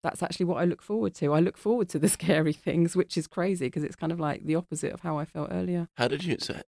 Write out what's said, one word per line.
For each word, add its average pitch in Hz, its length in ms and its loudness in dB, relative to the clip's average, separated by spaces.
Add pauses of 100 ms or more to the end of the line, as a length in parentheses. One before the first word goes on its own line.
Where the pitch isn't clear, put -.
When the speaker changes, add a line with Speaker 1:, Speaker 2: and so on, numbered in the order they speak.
Speaker 1:
that's - 200 -4
actually 175 240 -2
what 180 120 0
I 175 60 2
look 175 180 0
forward 208 340 -2
to. 147 160 2
I 156 80 6
look 175 160 4
forward 220 340 2
to - 80 -4
the 151 100 4
<laughs> - 100 2
scary 156 340 2
things, 170 440 0
which - 200 0
is 165 100 0
crazy 175 440 -2
'cause 151 120 -4
it's - 140 -6
kind 165 160 -4
of, 170 80 -4
like, 147 240 -4
the 156 120 2
opposite 160 360 -4
of - 80 -12
how 156 180 -4
I 151 60 -4
felt 156 260 -8
earlier. 180 460 -2
Speaker 2:
How 123 120 2
did 147 160 -2
you, 165 140 0
so, - 320 -6